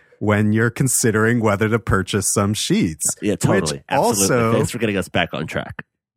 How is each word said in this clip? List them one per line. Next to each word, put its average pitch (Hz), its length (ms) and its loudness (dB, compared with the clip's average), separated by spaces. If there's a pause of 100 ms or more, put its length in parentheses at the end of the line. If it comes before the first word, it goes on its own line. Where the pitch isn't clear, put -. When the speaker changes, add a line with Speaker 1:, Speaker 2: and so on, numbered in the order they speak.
Speaker 1:
<laughs> - 140 -20
when 104 320 2
you're 113 180 2
considering 117 720 0
whether 107 280 2
to 113 120 2
purchase - 520 0
some 107 220 0
sheets. 117 500 -2 (160)
Speaker 2:
Yeah, 98 160 -2
totally. 82 420 0
Speaker 1:
Which - 100 -20
Speaker 2:
Absolutely. 135 480 2
Speaker 1:
also 113 160 2
Speaker 2:
Thanks 113 180 2
for 120 80 -6
getting 107 180 -2
us 90 120 -4
back 90 240 0
on 76 160 -6
track. - 360 -8 (320)